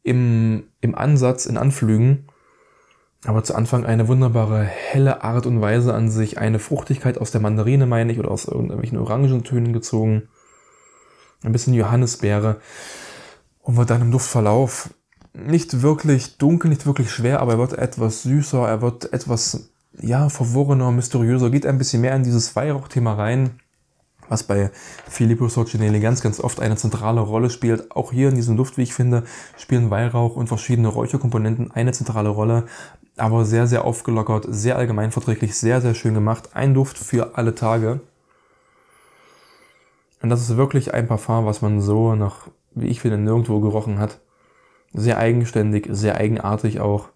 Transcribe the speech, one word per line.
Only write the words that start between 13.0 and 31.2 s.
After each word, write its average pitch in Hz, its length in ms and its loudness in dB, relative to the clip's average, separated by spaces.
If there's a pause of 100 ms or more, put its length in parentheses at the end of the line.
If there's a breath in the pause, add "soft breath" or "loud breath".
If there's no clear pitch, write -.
Und 120 140 0
wird 120 140 2
dann 120 100 2
im 117 100 2
Duftverlauf 120 800 0 (440)
nicht 143 500 0
wirklich 151 560 2
dunkel, 165 300 4
nicht 147 180 2
wirklich 139 240 0
schwer, 123 300 0
aber 120 120 2
er 113 60 2
wird 123 140 0
etwas 113 500 -4
süßer, 131 440 0
er 110 140 0
wird 120 320 -4
etwas, - 560 -4 (300)
ja, 135 300 0
verworrener, 131 600 2
mysteriöser, 120 640 2
geht 139 160 0
ein 139 100 2
bisschen 127 240 0
mehr 127 140 0
in 135 80 2
dieses 120 320 0
Weihrauchthema 131 580 -2
rein, 120 460 -2 (680)
was 113 120 -2
bei 101 300 0 (360 loud breath)
Filippo 117 400 2
Sorcinelli 110 520 0
ganz, 113 220 0
ganz - 180 -2
oft - 200 -4
eine 110 160 0
zentrale 113 460 -2
Rolle 113 300 0
spielt. 113 400 -2
Auch - 200 -6
hier 131 180 2
in 131 60 2
diesem 117 220 2
Duft, 131 200 -2
wie 131 60 0
ich 120 120 -6
finde, 123 300 2 (320 loud breath)
spielen 117 340 0
Weihrauch 117 440 0
und 120 120 -2
verschiedene 117 400 0
Räucherkomponenten 117 840 -2